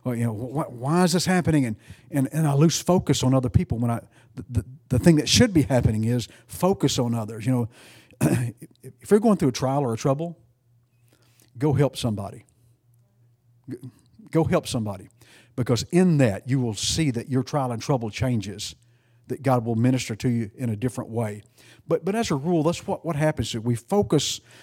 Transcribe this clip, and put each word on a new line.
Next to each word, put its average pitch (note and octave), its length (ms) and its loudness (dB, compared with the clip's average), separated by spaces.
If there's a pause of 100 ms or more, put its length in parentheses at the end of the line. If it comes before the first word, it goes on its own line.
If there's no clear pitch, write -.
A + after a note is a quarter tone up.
well, B2+ 100 -2
you A#2 120 -2
know, A2+ 80 -2
"Wh-, B2+ 340 -6
wh-, A#2+ 60 -14
why D3 320 2
is D#3+ 80 2
this F3+ 120 0
happening?" E3 400 2
And, A2+ 120 -4 (340)
and, C3+ 220 2
and D#3+ 120 0
I C#3 80 2
lose D3+ 280 4
focus C#3+ 420 2
on C3 100 2
other B2+ 140 2
people B2+ 300 0
when A#2 140 0
I, A#2 100 -4 (340)
the, - 140 -12
the, A#2+ 160 -4 (240)
the B2+ 100 2
thing E3+ 160 8
that C3+ 140 0
should A#3 240 4
be D#3 80 4
happening A#2+ 420 2
is A#2 240 -2 (200)
focus F3+ 520 0
on A#2+ 160 -2
others. A2 300 -8
You B2+ 80 0
know, A#2+ 160 -2 (500)
<clears throat> B2 340 0 (460)
if - 100 -10
you're G#3 120 6
going G#3 160 4
through D#3 120 2
a A#2+ 40 -2
trial C#3 300 -2
or A#2+ 100 -2
a G#2+ 40 -4
trouble, D#3 400 -2 (1200)
go C#3+ 140 0
help C#3 240 2
somebody. G2 480 -6 (1300)
G-, - 80 -12 (540)
go D#3+ 120 4
help E3 240 0
somebody. G2+ 400 -6 (480)
Because B2 360 0
in F3 260 4
that, A#2 320 2
you C3+ 100 0
will A#2+ 140 -2
see D#3 380 -2
that A#2 180 -6
your C3 120 0
trial C3 300 -2
and A2+ 100 -6
trouble A#2 280 -2
changes, G#2+ 680 -4 (520)
that - 160 -8
God B2 220 2
will A#2 100 -2
minister B2 400 0
to B2+ 140 -2
you A2+ 260 -2
in B2 140 -6
a G#2+ 60 -2
different A#2+ 340 -6
way. A2 340 -6 (440)
But, E3 160 0
but F#3+ 120 -2
as A3+ 160 -2
a D#3+ 40 0
rule, D#3 280 2
that's E3+ 220 0
what, G3 200 -6
what E3 100 -4
happens. C#3+ 400 0
We A#2 200 0
focus - 640 0 (220)